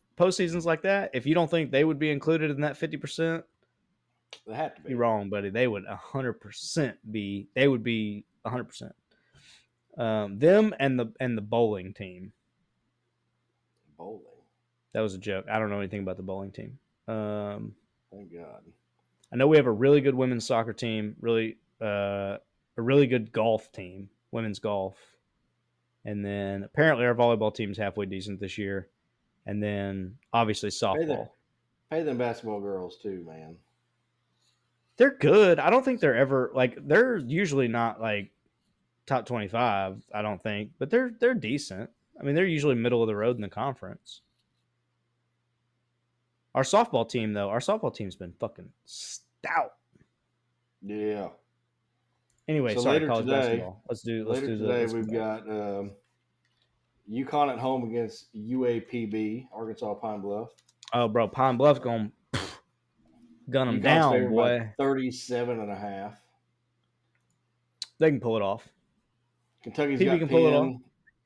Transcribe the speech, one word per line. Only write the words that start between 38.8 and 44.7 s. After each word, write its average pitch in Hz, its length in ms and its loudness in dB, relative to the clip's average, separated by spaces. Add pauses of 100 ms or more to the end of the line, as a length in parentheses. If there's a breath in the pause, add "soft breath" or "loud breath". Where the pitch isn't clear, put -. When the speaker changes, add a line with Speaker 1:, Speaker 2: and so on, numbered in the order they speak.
Speaker 1:
top 123 180 -2
twenty-five, 104 800 -2 (100)
I 104 100 -4
don't 104 200 -4
think. 107 360 -6
But 139 120 -4
they're, 247 280 2
they're 247 160 2
decent. 120 540 -6 (320)
I - 40 -12
mean, 143 100 0
they're 180 100 4
usually 147 300 2
middle 117 280 2
of 110 40 4
the 107 100 0
road 117 200 2
in 110 60 -10
the 98 60 -8
conference. - 720 -8 (2250)